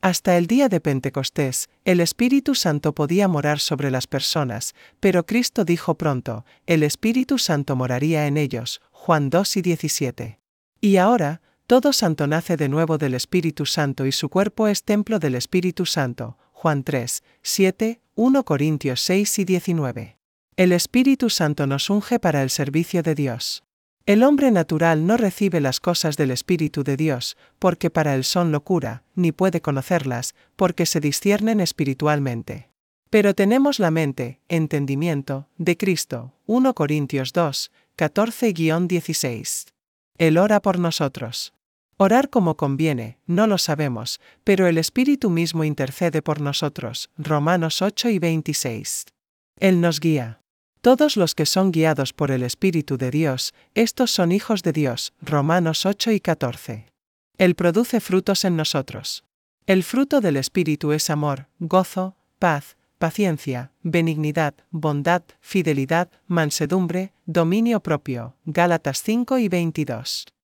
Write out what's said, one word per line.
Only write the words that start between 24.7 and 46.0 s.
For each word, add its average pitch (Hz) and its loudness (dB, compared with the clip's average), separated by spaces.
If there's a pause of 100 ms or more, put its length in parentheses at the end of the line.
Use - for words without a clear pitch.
no 214 4
recibe 196 0
las 135 -2
cosas 170 -2
del 135 0
Espíritu 151 -2
de 139 -2
Dios, 143 -4 (240)
porque 175 0
para 151 0
él 131 -2
son 175 0
locura, 147 -2 (100)
ni 175 2
puede 175 0
conocerlas, 135 -4 (220)
porque 175 0
se - -2
disciernen 208 0
espiritualmente. 139 -2 (420)
Pero 202 4
tenemos 262 2
la 175 2
mente, 139 -4
entendimiento, 143 -2 (100)
de 165 0
Cristo, 139 -4 (120)
uno 254 2
Corintios 143 -2
dos, 160 -2 (240)
catorce 214 0
guion 165 0
dieciséis. 151 -4 (520)
Él 160 4
ora 208 4
por 180 0
nosotros. 147 -4 (420)
Orar 233 4
como 170 2
conviene, 139 -2
no 190 2
lo 202 2
sabemos, 143 -4 (220)
pero 190 4
el 165 4
Espíritu 254 0
mismo 165 0
intercede 151 -2